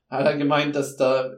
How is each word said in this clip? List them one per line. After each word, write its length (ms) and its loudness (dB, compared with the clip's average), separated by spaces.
er 100 -6
hat 60 0
halt 140 2
gemeint, 360 0
dass 220 -4
da 400 0